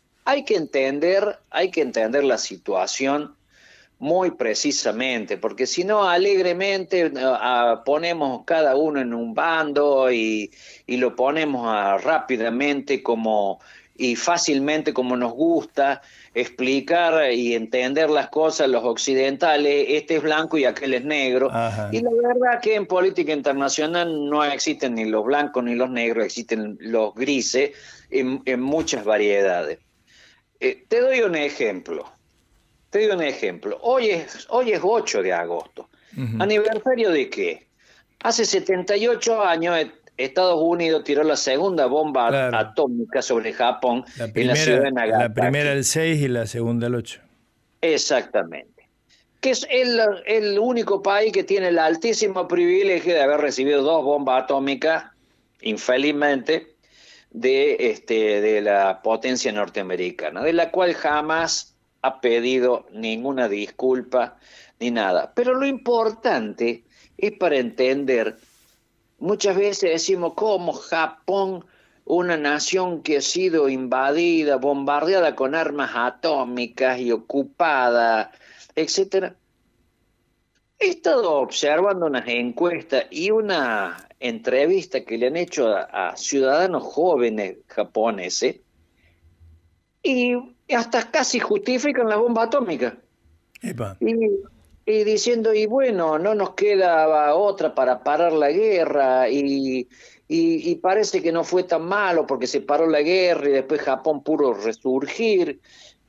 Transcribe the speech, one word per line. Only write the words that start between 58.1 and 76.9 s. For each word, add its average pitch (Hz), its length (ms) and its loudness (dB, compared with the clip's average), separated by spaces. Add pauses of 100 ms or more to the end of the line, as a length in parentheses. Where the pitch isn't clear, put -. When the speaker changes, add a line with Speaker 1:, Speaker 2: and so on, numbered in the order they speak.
Speaker 1:
de 107 200 2
la 98 400 2
potencia 120 500 -2
norteamericana, 92 920 -4
de 160 100 0
la 170 180 0
cual 180 220 2
jamás 160 840 -2 (260)
ha 131 200 -4
pedido 123 720 0
ninguna 113 580 -4
disculpa 123 880 -2 (420)
ni 120 120 -2
nada. 185 440 0
Pero 247 200 0
lo 269 100 -2
importante 220 1200 -2 (340)
es 208 140 -2
para 160 260 0
entender, 127 800 0 (840)
muchas 196 360 0
veces 196 360 0
decimos, 170 440 -2
"¿Cómo 185 380 0
Japón, 170 920 -4 (400)
una 175 300 0
nación 156 640 -2
que 151 160 0
ha 139 40 0
sido 165 480 2
invadida, 139 880 0
bombardeada 143 800 0
con 139 200 0
armas 147 400 -2
atómicas 123 1040 -2